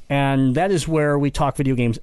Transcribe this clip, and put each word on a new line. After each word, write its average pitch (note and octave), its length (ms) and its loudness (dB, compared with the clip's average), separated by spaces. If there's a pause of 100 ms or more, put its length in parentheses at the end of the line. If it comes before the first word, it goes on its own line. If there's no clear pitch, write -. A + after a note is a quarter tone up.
And C#3 460 2
that F3 160 0
is E3+ 160 0
where D3 320 2
we C#3+ 140 0
talk C#3 240 -2
video C3 180 0
games A#2+ 280 0